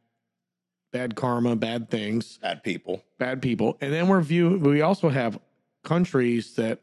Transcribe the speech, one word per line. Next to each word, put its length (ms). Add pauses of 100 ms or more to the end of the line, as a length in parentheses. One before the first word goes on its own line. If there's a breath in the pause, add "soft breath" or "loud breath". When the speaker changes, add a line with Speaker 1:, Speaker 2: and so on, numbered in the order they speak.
(920)
Speaker 1:
bad 240
karma, 400
bad 340
things. 520
Speaker 2:
Bad 220
people. 380 (180)
Speaker 1:
Bad 220
people. 380
And 140
then 160
we're 100
view-, 400
we 220
also 260
have 320 (440)
countries 720
that 280